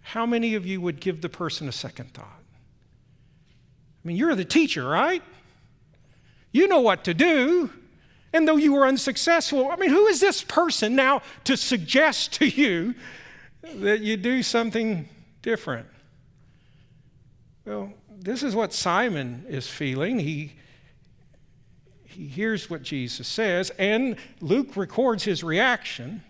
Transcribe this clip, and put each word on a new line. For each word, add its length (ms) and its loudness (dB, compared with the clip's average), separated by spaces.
how 240 -6
many 280 0
of 140 -4
you 140 -4
would 180 -4
give 220 -4
the 80 -6
person 380 -6
a 40 -6
second 420 -12
thought? 300 -20
I 40 -12
mean, 100 -4
you're 180 2
the 100 -2
teacher, 420 0
right? 360 0
You 160 6
know 140 6
what 240 4
to 100 0
do. 560 4
And 160 4
though 80 6
you 180 6
were 120 6
unsuccessful, 840 2
I 60 -4
mean, 120 2
who 160 8
is 140 4
this 240 2
person 520 0
now 280 2
to 120 2
suggest 760 0
to 140 2
you 460 0
that 240 0
you 140 -2
do 280 -2
something 680 -2
different? 460 -6
Well, 260 -8
this 280 -6
is 100 -2
what 200 -2
Simon 760 -2
is 180 -6
feeling. 520 -4
He, 340 -6
he 240 -16
hears 420 -4
what 140 -8
Jesus 440 -6
says, 520 -2
and 380 0
Luke 380 0
records 460 0
his 200 -2
reaction. 880 -2